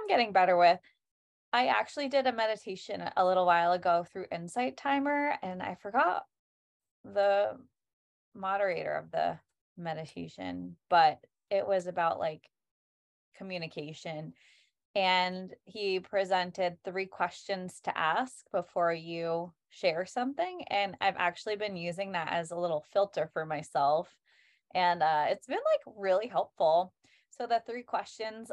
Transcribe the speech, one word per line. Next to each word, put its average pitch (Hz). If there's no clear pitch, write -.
I'm 427
getting 226
better 185
with. 175
I 247
actually 254
did 269
a 247
meditation 214
a 190
little 185
while 170
ago 175
through -
Insight 247
Timer, 285
and 185
I 185
forgot 262
the 202
moderator 190
of 160
the 160
meditation, 175
but 160
it 196
was 190
about, 175
like, 156
communication. 160
And 185
he 190
presented 185
three 190
questions 185
to -
ask 175
before 175
you 170
share 180
something. 294
And 202
I've 190
actually 180
been 202
using 175
that 165
as 170
a 170
little 170
filter 196
for 160
myself. 156
And, 175
uh, 151
it's -
been, 330
like, 571
really 196
helpful. 180
So 240
the 233
three 240
questions 220